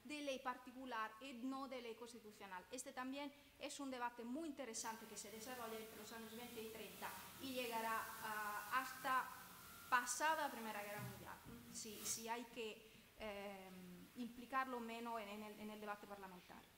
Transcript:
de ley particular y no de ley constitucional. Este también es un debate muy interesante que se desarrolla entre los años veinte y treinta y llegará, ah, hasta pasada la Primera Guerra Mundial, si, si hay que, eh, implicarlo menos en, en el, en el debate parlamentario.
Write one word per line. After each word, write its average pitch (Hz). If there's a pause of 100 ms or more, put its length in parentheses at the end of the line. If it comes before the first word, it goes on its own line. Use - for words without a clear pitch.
de 294
ley 269
particular 247
y 269
no 262
de 254
ley 233
constitucional. 208
Este 262
también 269 (280)
es 277
un 269
debate 240
muy 269
interesante 226
que 214
se 214
desarrolla 226
entre 220
los 214
años 226
veinte 233
y 220
treinta 202 (320)
y 262
llegará, 226 (180)
ah, 214
hasta 254 (600)
pasada 302
la 269
Primera 220
Guerra 208
Mundial, - (360)
si, 208
si 226
hay 240
que, 220 (300)
eh, 202 (460)
implicarlo 247
menos 233
en, 202
en 214
el, 208
en 214
el 214
debate 208
parlamentario. 185